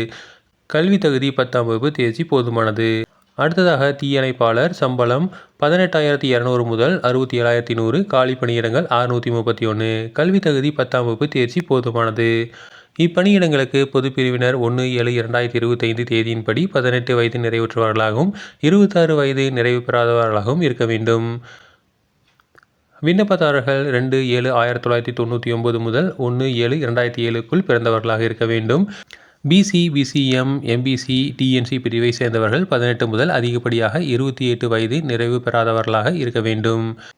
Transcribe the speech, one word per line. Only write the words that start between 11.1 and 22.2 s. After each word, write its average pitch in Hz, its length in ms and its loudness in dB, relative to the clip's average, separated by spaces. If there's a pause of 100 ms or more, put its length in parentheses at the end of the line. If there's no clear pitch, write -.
தேர்ச்சி 131 340 0
போதுமானது. 117 680 0 (720)
இப்பணியிடங்களுக்கு 170 840 2 (120)
பொதுப்பிரிவினர் 127 680 0
ஒண்ணு 123 220 0 (100)
ஏழு 120 180 0
இரண்டாயிரத்தி 120 440 -2
இருபத்தைந்து 117 480 0
தேதியின்படி 113 680 -2
பதினெட்டு 123 440 0
வயது 117 240 0
நிறைவுற்றவர்களாகவும் 113 920 0 (280)
இருபத்தாறு 175 560 4
வயது 135 360 0
நிறைவு 123 280 2
பெறாதவர்களாகவும் 117 840 0
இருக்க 123 240 0
வேண்டும். 113 560 0 (1600)